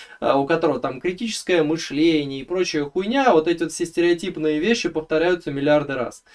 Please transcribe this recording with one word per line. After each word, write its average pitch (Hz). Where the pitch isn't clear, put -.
а, 135
у 139
которого 160
там 127
критическое 185
мышление 147
и 131
прочая 175
хуйня, 220
вот 156
эти 170
вот 156
все 175
стереотипные 170
вещи 208
повторяются 165
миллиарды 143
раз, 123